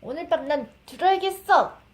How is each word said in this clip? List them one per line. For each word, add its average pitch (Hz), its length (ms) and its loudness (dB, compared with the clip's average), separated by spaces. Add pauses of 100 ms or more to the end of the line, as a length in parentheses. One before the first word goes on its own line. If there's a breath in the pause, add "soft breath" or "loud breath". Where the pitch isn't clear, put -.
오늘 330 280 -10
밤 294 200 -2
난 277 200 -2 (180)
들어야겠어. 370 880 0 (180)